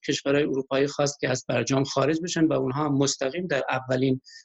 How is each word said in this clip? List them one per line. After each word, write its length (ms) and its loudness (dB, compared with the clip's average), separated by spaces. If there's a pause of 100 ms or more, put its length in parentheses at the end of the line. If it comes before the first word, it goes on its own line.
کشورهای 360 0
اروپایی 440 0
خواست 340 -2
که 80 -2
از 200 -2
برجام 360 2
خارج 380 0
بشن 220 0
و 80 4
اونها 320 0
هم 100 0
مستقیم 520 0
در 240 0
اولین 500 0 (240)